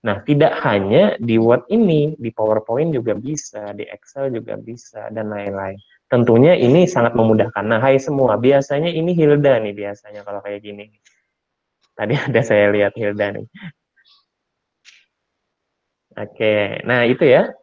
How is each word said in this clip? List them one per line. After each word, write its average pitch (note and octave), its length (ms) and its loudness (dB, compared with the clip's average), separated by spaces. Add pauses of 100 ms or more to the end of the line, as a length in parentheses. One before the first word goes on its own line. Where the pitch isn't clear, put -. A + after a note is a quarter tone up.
Nah, G2+ 160 -4
tidak D3 400 2
hanya G#2+ 560 2
di A#2 160 -2
Word A2+ 320 2
ini, D#3+ 480 2
di A#2 160 -8
PowerPoint A2+ 640 -2
juga A#2 240 -4
bisa, A2+ 560 -12
di G#2 160 -14
Excel - 400 -10
juga G#2+ 240 -10
bisa, A2 560 -16
dan G#2+ 240 -8
lain-lain. G2 400 -8 (320)
Tentunya A#2+ 480 4
ini D3 320 4
sangat A#2 320 0
memudahkan. A2 480 0
Nah, A2+ 160 0
hai C3+ 160 4
semua, C3+ 400 0
biasanya C#3 480 2
ini E3 320 -2
Hilda D3 400 4
nih, G#2 160 -6
biasanya G#2 480 -12
kalau G2+ 240 -10
kayak G#2 160 -10
gini. G#2 320 -18 (1040)
Tadi A2 160 -2
<laughs> - 160 -4
ada A2+ 160 2
saya G#2 240 4
lihat G2+ 240 0
Hilda G#2 400 -4
nih. G#2+ 120 -12 (2750)
Oke, G#2+ 680 -2
nah A#2+ 160 0
itu B2+ 240 2
ya. D#3 240 4 (120)